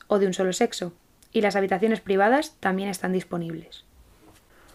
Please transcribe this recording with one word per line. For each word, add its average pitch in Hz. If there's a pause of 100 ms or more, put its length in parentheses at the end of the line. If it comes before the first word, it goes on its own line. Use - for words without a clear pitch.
o 208
de 196
un 185
solo 185
sexo, 185 (400)
y 226
las 202
habitaciones 196
privadas 220
también 190
están 185
disponibles. 170 (920)